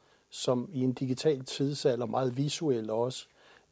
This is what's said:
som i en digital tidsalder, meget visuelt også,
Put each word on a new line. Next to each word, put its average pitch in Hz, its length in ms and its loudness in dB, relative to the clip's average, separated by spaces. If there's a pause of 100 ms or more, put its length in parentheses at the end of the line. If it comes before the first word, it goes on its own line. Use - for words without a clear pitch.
(300)
som 123 420 0
i 135 80 -2
en 127 120 4
digital 131 520 0
tidsalder, 139 640 0
meget 123 300 0
visuelt 135 540 0
også, 117 360 0 (460)